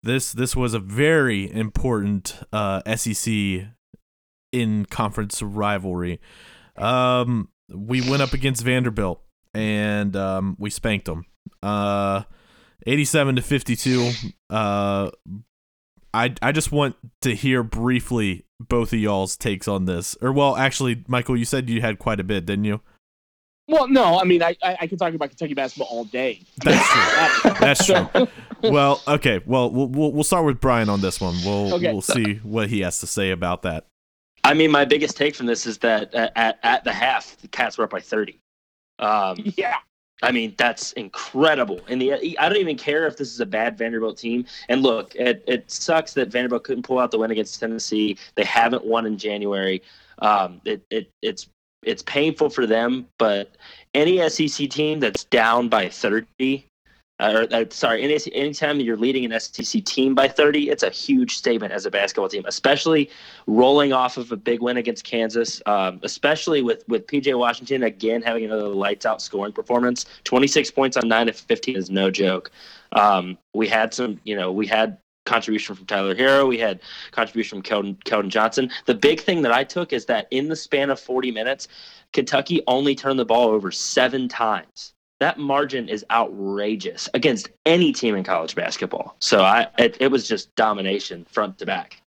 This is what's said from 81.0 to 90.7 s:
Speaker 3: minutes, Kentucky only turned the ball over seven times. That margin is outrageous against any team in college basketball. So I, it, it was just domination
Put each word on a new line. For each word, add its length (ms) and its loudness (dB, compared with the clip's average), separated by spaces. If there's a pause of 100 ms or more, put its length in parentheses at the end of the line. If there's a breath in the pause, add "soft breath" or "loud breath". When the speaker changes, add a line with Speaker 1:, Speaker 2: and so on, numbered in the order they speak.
Speaker 3:
minutes, 380 -4 (440 loud breath)
Kentucky 540 0
only 300 2
turned 240 -2
the 40 2
ball 260 4
over 200 0
seven 580 0
times. 640 -4 (300)
That 180 0
margin 500 -2
is 220 -6
outrageous 1040 -2
against 340 0 (180)
any 260 6
team 220 0
in 100 -4
college 300 -2
basketball. 640 -6
So 220 4
I, 260 6 (100)
it, 220 4
it 100 4
was 180 0
just 280 -4
domination 720 -2